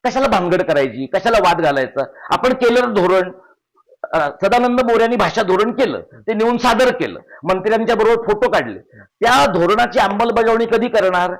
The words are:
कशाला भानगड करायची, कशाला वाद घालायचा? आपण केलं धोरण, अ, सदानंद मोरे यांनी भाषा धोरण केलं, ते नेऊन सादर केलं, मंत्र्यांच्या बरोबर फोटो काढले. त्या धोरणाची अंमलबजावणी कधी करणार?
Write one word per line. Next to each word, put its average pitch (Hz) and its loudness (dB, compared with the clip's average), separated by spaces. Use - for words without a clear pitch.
कशाला 262 -2
भानगड 180 0
करायची, 135 -2
कशाला 208 0
वाद 175 2
घालायचा? 139 -2
आपण 247 0
केलं 247 2
धोरण, 180 2
अ, 151 -2
सदानंद 240 2
मोरे 233 2
यांनी 233 0
भाषा 208 -2
धोरण 196 0
केलं, 196 -2
ते - -10
नेऊन 226 0
सादर 247 2
केलं, 110 -6
मंत्र्यांच्या 214 0
बरोबर 220 0
फोटो 214 0
काढले. 117 -4
त्या 254 0
धोरणाची 208 0
अंमलबजावणी 226 0
कधी 233 0
करणार? 180 0